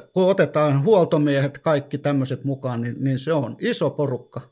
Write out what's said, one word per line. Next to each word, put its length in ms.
Kun 120
otetaan 580
huoltomiehet, 760
kaikki 400
tämmöiset 460
mukaan, 380
niin, 220
niin 160
se 140
on 260
iso 300
porukka 520